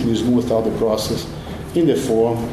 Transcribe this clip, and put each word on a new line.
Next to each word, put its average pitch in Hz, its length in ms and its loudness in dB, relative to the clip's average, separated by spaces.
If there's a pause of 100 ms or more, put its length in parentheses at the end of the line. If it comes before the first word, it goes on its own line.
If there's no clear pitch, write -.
to 117 160 2
smooth 120 340 2
out 110 140 2
the 104 120 -2
process 110 480 0 (480)
in 165 140 4
the 123 80 4
form 113 420 2 (160)